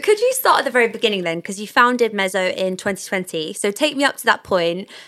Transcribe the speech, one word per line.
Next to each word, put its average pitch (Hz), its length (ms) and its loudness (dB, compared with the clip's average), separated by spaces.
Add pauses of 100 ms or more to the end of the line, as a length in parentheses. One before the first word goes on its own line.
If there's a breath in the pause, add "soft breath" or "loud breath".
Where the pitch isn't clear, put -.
could 415 180 4
you 494 140 2
start 381 280 2
at - 40 -2
the 269 60 -4
very 233 180 2
beginning 208 340 -2
then? 165 200 -4
'Cause 196 180 -8
you 208 60 -8
founded 240 480 2
Mezzo 190 320 0
in 185 320 -2
twenty 196 280 -4
twenty. 180 460 -4
So 202 180 -2
take 277 240 -2
me 277 80 0
up 277 160 2
to - 60 -10
that 208 180 2
point 175 460 0 (200 loud breath)